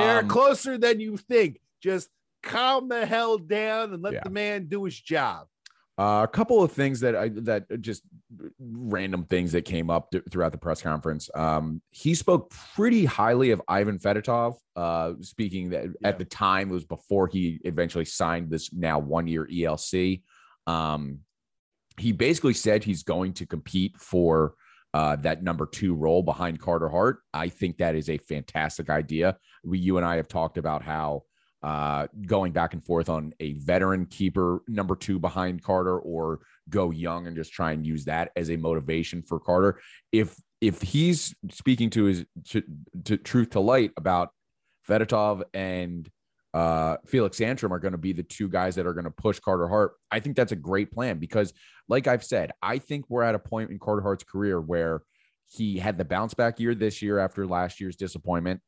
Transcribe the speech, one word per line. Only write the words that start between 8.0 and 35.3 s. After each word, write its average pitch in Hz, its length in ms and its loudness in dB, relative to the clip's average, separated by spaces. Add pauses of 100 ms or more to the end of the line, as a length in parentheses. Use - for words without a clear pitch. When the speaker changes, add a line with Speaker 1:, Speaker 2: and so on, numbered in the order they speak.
Speaker 2:
random 101 640 -4
things 90 260 0
that 82 140 0
came 82 260 -2
up 85 220 0
th-, 92 180 -2
throughout 85 220 0
the 78 60 -8
press 80 220 -4
conference. 76 540 -4
Um, 78 560 0
he - 240 0
spoke 165 360 2 (260)
pretty 220 280 4
highly 123 460 4
of 101 160 4
Ivan 101 320 2
Fedotov, 117 560 0 (220)
uh, 85 440 -2
speaking 92 500 -6
that 87 160 -4
Speaker 1:
Yeah. 90 220 -4
Speaker 2:
at 101 100 0
the 92 60 -6
time, 95 460 0
it - 20 -4
was 87 120 -2
before 98 420 2
he 87 380 0
eventually 85 400 0
signed 85 440 -2
this 78 240 -6
now 80 280 0
one-year 80 500 -2
E 85 140 -2
L 78 120 0
C. 92 460 0 (460)
Um, 76 500 -2 (800)
he 117 160 2
basically 131 420 2
said 107 300 2
he's 98 180 -2
going 92 320 -2
to - 120 -10
compete 92 520 -2
for, 80 560 4 (400)
uh, 76 220 2
that 78 260 -2
number 82 240 -2
two 92 300 -2
role 80 260 4
behind 82 380 -2
Carter 85 280 0
Hart. 95 300 0 (160)
I 80 140 -2
think 87 300 -6
that 82 180 0
is 78 120 -4
a 78 100 -2
fantastic 76 720 -6
idea. 78 480 0 (280)
We, 90 160 -2
you 92 160 2
and 87 100 2
I 85 100 0
have 80 120 -4
talked 82 300 -4
about 76 240 -2
how, 76 420 -4 (360)
uh, 73 460 -2 (180)
going 92 280 2
back 82 200 0
and 80 140 -10
forth 82 220 0
on 78 320 -4
a 76 140 -6
veteran 92 520 2
keeper 90 640 0
number 98 260 -2
two 95 240 -2
behind 90 420 -2